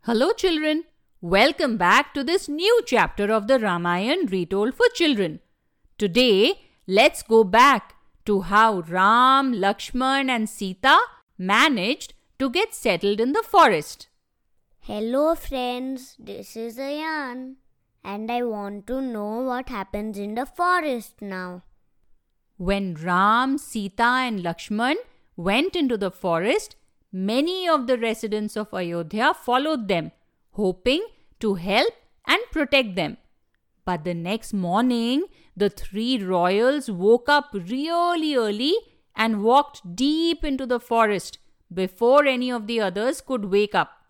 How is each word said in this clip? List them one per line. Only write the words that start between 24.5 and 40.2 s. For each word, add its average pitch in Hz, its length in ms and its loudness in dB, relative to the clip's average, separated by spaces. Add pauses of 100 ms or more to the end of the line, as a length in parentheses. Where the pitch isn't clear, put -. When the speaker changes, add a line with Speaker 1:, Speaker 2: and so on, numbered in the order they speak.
Speaker 1:
went 226 400 0
into 262 200 0
the 190 140 -2
forest, 190 640 -2 (400)
many 294 540 -2
of 285 180 2
the 247 120 0
residents 214 580 -4
of 208 160 -8
Ayodhya 180 600 -2
followed 262 520 -2
them, 170 240 -2 (420)
hoping 240 520 -2 (360)
to 202 160 0
help 214 360 0 (340)
and 339 140 2 (100)
protect 262 460 0
them. 156 220 -4 (640)
But 165 200 -4
the 175 100 -4
next 180 400 -6
morning, 233 680 0 (300)
the 202 140 0
three 226 480 -4
royals 202 760 2
woke 208 380 4
up 285 240 2
really 311 840 -2
early 233 400 0 (400)
and 214 300 -2
walked 247 500 2
deep 320 480 0